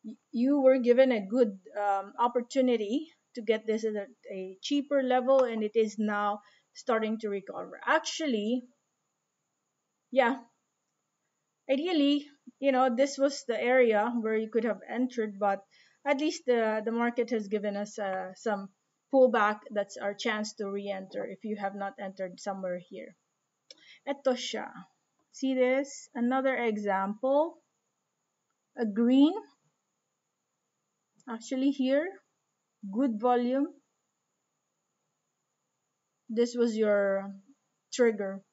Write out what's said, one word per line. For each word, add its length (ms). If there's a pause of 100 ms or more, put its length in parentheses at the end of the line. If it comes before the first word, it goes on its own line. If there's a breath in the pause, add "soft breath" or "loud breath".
Y-, 100 (160)
you 300
were 160
given 340
a 80
good, 400 (180)
um, 400
opportunity 920 (260)
to 60
get 260
this 160
at 120
a, 100 (280)
a 280
cheaper 420
level, 400
and 180
it 140
is 240
now 400 (340 soft breath)
starting 460
to 80
recover. 580
Actually, 760 (1500)
yeah, 280 (1300)
ideally, 560 (360)
you 100
know, 240
this 220
was 280
the 160
area 480 (120)
where 160
you 120
could 140
have 160 (100)
entered, 480
but 280 (420 soft breath)
at 140
least 260
the, 380
the 80
market 380
has 180
given 260
us, 240
uh, 380
some 320 (440)
pullback. 460 (100)
That's 280
our 160
chance 400
to 160
re-enter 600
if 140
you 140
have 180
not 240
entered 400
somewhere 400 (100)
here. 280 (880 loud breath)
Eto 240
siya. 380 (640)
See 200
this? 640
Another 400
example. 1000 (1160)
A 120
green. 460 (2000)
Actually 400
here, 380 (840)
good 300
volume. 460 (2500)
This 280
was 200
your 600 (580)
trigger. 480 (120)